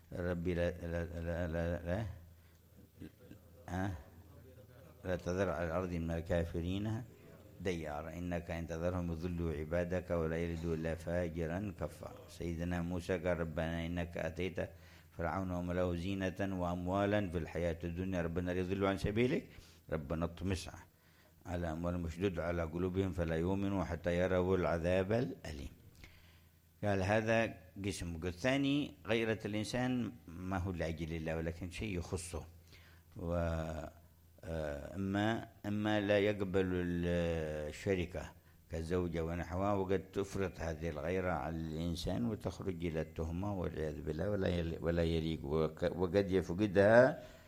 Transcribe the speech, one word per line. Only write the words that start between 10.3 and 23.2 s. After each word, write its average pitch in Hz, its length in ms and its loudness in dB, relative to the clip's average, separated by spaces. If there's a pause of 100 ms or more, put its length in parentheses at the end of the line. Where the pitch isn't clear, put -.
يلدوا 85 380 0
إلا 80 200 -2
فاجرا 85 840 -2
كفارا." - 480 -8
سيدنا 87 540 -2
موسى 90 360 0
قال: 85 220 2
"ربنا 82 460 -2
إنك 85 320 -4
أتيت 85 500 -2 (480)
فرعون 85 340 0
وملأه 87 440 0
زينة 95 680 -2
وأموالا 95 680 2
في 85 80 -2
الحياة 82 460 -2
الدنيا، 90 380 -2
ربنا 87 280 0
ليضلوا 92 380 2
عن 95 100 2
سبيلك، 123 480 2 (440)
ربنا 80 340 0
اطمس 87 460 -2 (760)
على 87 260 -2
أموالهم 87 320 0
واشدد 82 340 0
على 85 240 0
قلوبهم 90 500 0
فلا 82 240 0